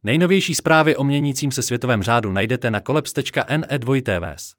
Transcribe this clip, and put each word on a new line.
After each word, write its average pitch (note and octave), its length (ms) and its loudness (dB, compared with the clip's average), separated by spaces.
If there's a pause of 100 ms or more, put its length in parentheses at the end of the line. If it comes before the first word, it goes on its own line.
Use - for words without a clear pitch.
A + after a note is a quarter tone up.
Nejnovější E3+ 520 2
zprávy D#3 420 4
o C#3 80 0
měnícím C#3+ 480 0
se B2+ 100 -4
světovém A#2+ 400 0
řádu A2+ 300 2
najdete A2+ 380 0
na G#2 100 -2
koleps D3 320 -2
tečka - 360 -4
N D#3 200 -2
E C#3+ 100 -2
dvojité A#2+ 420 0
V E2+ 40 -6
S. - 340 -12